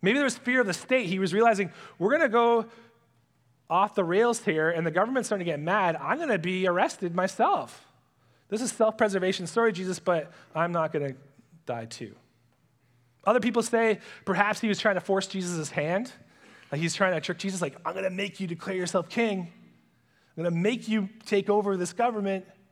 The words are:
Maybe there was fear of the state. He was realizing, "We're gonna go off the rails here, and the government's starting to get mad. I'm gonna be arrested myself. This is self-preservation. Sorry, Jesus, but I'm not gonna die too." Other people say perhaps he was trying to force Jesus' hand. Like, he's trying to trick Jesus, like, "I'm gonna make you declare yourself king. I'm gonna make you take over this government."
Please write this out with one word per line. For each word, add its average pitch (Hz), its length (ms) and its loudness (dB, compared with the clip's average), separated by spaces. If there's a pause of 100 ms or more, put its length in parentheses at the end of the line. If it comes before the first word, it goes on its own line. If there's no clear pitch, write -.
Maybe 226 180 4
there 285 40 2
was 240 140 0
fear 247 240 0
of 220 60 2
the 180 60 -2
state. 254 340 0
He 185 100 -2
was 190 160 0
realizing, 202 400 4 (240)
"We're 190 140 2
gonna 302 180 4
go 233 380 2 (1000)
off 190 280 0
the 196 80 2
rails 220 420 2
here, 156 240 2
and 165 160 0
the 165 60 0
government's 220 360 0
starting 190 180 -2
to 170 60 -2
get 147 80 -2
mad. 175 360 2
I'm 180 240 -2
gonna 285 180 0
be 185 300 0
arrested 180 480 0
myself. 190 720 -2 (600)
This 214 140 -4
is 247 100 -4
self-preservation. 196 760 0
Sorry, 226 260 2
Jesus, 185 260 -6
but 165 320 0 (240)
I'm 170 160 0
not 160 220 0
gonna 139 220 -2 (500)
die 117 200 -6
too." 113 300 -14 (1080)
Other 226 140 4
people 226 240 0
say 226 360 2 (240)
perhaps 202 380 0
he 226 80 0
was 196 100 0
trying 208 160 2
to 175 60 -2
force 196 240 0
Jesus' 175 460 -6
hand. 175 420 -2 (580)
Like, 147 100 -4
he's 165 120 -2
trying 185 220 2
to 160 40 0
trick 170 200 -6
Jesus, 190 240 -4
like, 139 200 -6
"I'm 151 120 -6
gonna 190 160 -2
make 185 280 -8
you 190 60 -4
declare 170 300 -6
yourself 175 340 -2
king. 202 420 -2 (840)
I'm 160 60 -6
gonna 170 120 0
make 220 320 0
you 214 220 0 (160)
take 202 240 0
over 202 260 2
this 180 180 -4
government." 196 520 -2 (260)